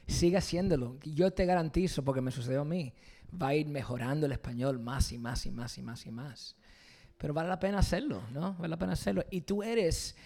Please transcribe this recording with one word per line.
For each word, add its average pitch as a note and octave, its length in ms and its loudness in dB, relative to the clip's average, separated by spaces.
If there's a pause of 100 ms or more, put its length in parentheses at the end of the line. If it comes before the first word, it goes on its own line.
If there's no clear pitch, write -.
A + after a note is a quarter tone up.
sigue F3 300 6
haciéndolo. D#3 680 2
Yo D#3 280 4
te F#3 140 2
garantizo, F3 580 2
porque C3 180 2
me B2+ 100 0
sucedió C3 300 0
a D3 40 -2
mí, D3+ 280 -2 (480)
va C#3 80 2
a C#3+ 60 4
ir D3+ 120 2
mejorando C3+ 600 0
el C#3 40 0
español B2+ 480 -2
más B2 320 0
y A#2+ 60 -8
más A#2+ 280 -4
y G2+ 60 -2
más A#2 260 -6
y F#2+ 40 -10
más A#2 240 -10
y - 60 -12
más. B2 440 -12 (640)
Pero D3 160 -4
vale E3 160 0
la F3+ 100 -2
pena G3 200 2
hacerlo, F3 420 2 (100)
¿no? E3 240 -4
Vale E3+ 140 -4
la E3 100 -2
pena F#3 140 0
hacerlo. F#3+ 360 0
Y F#3 120 -2
tú G3+ 200 -2
eres, G#3 540 0 (100)